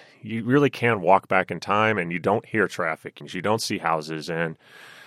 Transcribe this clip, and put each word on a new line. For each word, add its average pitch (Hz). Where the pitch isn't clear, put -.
you 113
really 135
can 117
walk 92
back 92
in 87
time, 107
and 85
you 87
don't 98
hear 104
traffic, -
and 73
you 90
don't 107
see 104
houses, 80
and 82